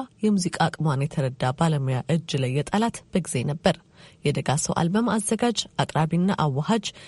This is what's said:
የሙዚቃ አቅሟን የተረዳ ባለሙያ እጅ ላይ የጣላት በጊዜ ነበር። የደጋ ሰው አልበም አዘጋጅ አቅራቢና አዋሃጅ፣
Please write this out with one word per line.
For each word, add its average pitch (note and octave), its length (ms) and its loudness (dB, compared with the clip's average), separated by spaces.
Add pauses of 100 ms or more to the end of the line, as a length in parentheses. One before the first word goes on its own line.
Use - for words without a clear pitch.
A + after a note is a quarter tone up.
(220)
የሙዚቃ G3 400 0
አቅሟን D3+ 400 0
የተረዳ C3 500 -2
ባለሙያ C#3 460 0 (120)
እጅ E3 240 -2
ላይ C3 200 0
የጣላት G#3 440 0 (120)
በጊዜ C#3+ 340 -2
ነበር። D3+ 320 0 (460)
የደጋ C#3 340 0
ሰው - 180 -2
አልበም G#3 360 2
አዘጋጅ A3+ 480 0 (200)
አቅራቢና D#3+ 600 2
አዋሃጅ፣ D#3 480 0 (220)